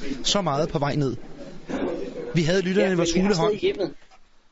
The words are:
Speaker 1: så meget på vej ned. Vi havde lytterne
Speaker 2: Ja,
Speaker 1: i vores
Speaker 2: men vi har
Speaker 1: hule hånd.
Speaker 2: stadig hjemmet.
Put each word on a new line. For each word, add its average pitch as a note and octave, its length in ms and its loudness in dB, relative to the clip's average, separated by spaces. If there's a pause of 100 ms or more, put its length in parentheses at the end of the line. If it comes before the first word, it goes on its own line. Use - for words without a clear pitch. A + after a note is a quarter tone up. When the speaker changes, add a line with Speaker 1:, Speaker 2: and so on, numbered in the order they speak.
(240)
Speaker 1:
så G3+ 180 2
meget D#3 260 0
på D#3+ 100 -2
vej C#3 160 0
ned. C3+ 220 2 (1160)
Vi E3+ 80 2
havde F3+ 200 2
lytterne F#3+ 260 2
Speaker 2:
Ja, F#3 40 2
Speaker 1:
i F3+ 40 2
vores E3+ 180 2
Speaker 2:
men F#3 80 4
vi G3 60 4
har G3+ 60 4
Speaker 1:
hule - 60 0
hånd. G#3+ 180 2
Speaker 2:
stadig F#4+ 160 0
hjemmet. - 200 -4 (580)